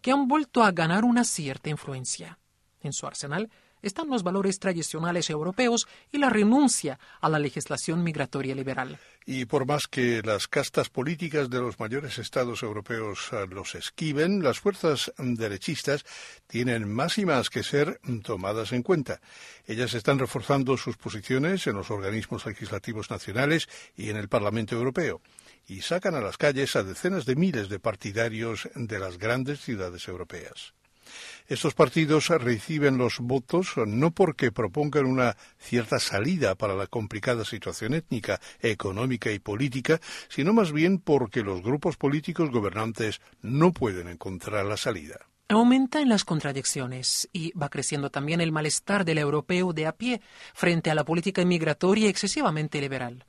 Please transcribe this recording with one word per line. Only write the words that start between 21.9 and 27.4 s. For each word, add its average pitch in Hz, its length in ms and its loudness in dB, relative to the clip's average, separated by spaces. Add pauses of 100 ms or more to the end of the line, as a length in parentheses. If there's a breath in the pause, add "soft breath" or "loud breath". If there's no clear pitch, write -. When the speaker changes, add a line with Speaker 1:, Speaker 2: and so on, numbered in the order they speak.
Speaker 2:
organismos 104 560 -4
legislativos 107 640 -8
nacionales 131 580 0 (280 loud breath)
y 110 140 -8
en 104 60 -4
el 101 120 -6
Parlamento 107 460 0
Europeo, 123 460 -2 (460 soft breath)
y 95 160 -12
sacan 180 320 -2
a 135 60 -2
las 98 160 -4
calles 139 380 2
a 117 80 4
decenas 143 440 -2
de 127 100 2
miles 143 320 2